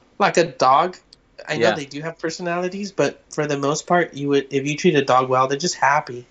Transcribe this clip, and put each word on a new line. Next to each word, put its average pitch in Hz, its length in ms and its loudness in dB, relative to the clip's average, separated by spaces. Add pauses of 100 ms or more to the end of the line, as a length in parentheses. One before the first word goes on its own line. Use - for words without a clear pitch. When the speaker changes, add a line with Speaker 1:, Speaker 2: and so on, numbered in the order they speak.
(180)
Speaker 1:
like 190 200 0
a 170 60 4
dog. 147 520 2 (500)
I 156 100 -6
know 117 120 2
Speaker 2:
Yeah. - 60 2
Speaker 1:
they 151 120 -8
do 143 160 -12
have 160 160 -10
personalities, 180 760 -6
but - 280 -2 (100)
for 151 160 -4
the 143 120 -4
most 143 280 -2
part, 175 280 0
you 139 140 -6
would, 139 220 2
if 139 160 -2
you 151 100 -4
treat 165 180 4
a 139 100 2
dog 131 240 4
well, 131 200 2
they're 143 100 -2
just 175 160 -4
happy. 135 560 0